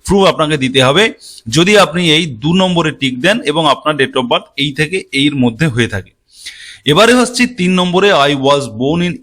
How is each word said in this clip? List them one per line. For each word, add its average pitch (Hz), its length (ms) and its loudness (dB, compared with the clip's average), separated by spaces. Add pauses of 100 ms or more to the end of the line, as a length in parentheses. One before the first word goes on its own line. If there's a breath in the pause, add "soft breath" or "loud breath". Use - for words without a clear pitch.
প্রুফ 190 240 2
আপনাকে 156 300 0
দিতে 131 260 2
হবে 185 280 2 (360 loud breath)
যদি 175 300 2
আপনি 170 340 2
এই 165 140 0
দু 139 280 -4
নম্বরে 175 380 0
টিক 127 280 -4
দেন 190 200 0
এবং 151 260 -2
আপনার 147 300 -2
date 131 200 -2
of - 80 0
birth 147 320 -4
এই 143 160 -4
থেকে 156 400 -4
এর 143 220 0
মধ্যে 123 320 0
হয়ে 117 220 -2
থাকে। 95 220 -10 (760 loud breath)
এবারে 196 280 4
হচ্ছে 247 340 0
তিন 180 280 -4
নম্বরে, 180 380 0
"I 143 220 2
was 143 320 0
born 127 360 -4
in 175 200 -4